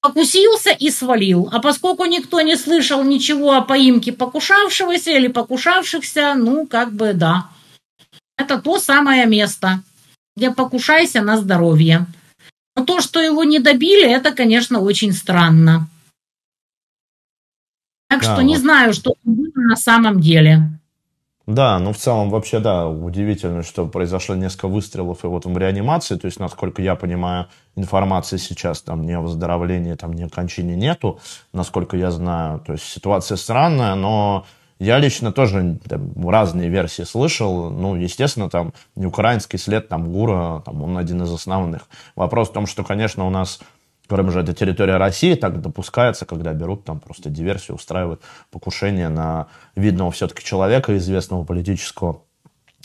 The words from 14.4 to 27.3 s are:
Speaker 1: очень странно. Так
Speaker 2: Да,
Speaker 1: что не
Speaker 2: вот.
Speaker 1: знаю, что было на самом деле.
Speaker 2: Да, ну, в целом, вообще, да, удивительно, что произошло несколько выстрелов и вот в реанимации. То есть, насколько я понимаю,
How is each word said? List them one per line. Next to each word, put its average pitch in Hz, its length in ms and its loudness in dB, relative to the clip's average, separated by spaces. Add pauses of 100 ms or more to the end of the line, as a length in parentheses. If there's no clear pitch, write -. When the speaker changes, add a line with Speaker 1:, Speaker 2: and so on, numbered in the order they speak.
Speaker 1:
очень 202 320 2
странно. 165 760 4 (2250)
Так 269 140 0
Speaker 2:
Да, 214 100 2
Speaker 1:
что 262 80 2
не 285 140 6
Speaker 2:
вот. 277 40 0
Speaker 1:
знаю, 254 320 6
что 247 220 -2 (100)
было 240 300 0
на 233 220 2
самом 226 440 4
деле. 156 480 6 (800)
Speaker 2:
Да, 110 320 2
ну, 95 140 -2
в 104 60 -8
целом, 107 320 0
вообще, 110 280 -2
да, 92 300 0
удивительно, 87 760 -4
что 82 240 -6
произошло 90 480 -4
несколько 92 320 -6
выстрелов 92 580 -6
и - 20 -4
вот 87 180 -6
в 90 140 -6
реанимации. 98 580 -2
То 87 100 -10
есть, 90 140 -10
насколько 92 400 -8
я 92 140 0
понимаю, 90 540 -6 (280)